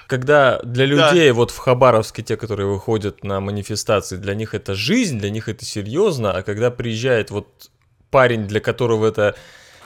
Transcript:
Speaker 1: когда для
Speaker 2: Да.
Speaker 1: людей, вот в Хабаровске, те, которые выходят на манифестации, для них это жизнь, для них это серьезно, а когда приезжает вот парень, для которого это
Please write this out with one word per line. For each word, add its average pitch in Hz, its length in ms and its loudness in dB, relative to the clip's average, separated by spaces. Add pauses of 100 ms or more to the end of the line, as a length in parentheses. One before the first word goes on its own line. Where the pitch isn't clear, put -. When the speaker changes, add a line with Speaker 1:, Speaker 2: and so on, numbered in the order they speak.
Speaker 1:
когда 131 560 4
для 120 240 0
Speaker 2:
Да. 147 240 4
Speaker 1:
людей, 160 200 6
вот 117 200 2
в - 60 -14
Хабаровске, 123 640 2
те, 110 140 -4
которые 101 300 -6
выходят 101 560 -4
на 98 160 -4
манифестации, 101 800 -4
для 98 180 -6
них 110 180 -8
это 98 220 -6
жизнь, 156 440 -2
для 101 100 -4
них 110 200 -6
это - 160 -10
серьезно, 117 680 -2
а 92 100 -4
когда 110 280 -2
приезжает 117 600 -2
вот - 400 -12 (400)
парень, 120 360 2
для 104 120 -4
которого 117 480 0
это 104 280 0 (500)